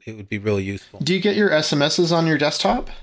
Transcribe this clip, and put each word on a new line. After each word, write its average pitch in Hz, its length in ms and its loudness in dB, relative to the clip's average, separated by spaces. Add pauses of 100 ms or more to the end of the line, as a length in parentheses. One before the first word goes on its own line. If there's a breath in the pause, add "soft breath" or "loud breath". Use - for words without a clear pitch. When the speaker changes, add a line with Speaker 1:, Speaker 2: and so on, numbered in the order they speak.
Speaker 1:
it 110 100 -12
would 101 100 -16
be 107 120 -6
really 101 240 0
useful. - 380 -10
Speaker 2:
Do 156 120 0
you 185 80 0
get 202 140 2
your 202 180 4
S 156 180 0
M 143 120 2
Ss 160 280 2
on 165 140 2
your 156 140 2
desktop? 190 500 0 (120)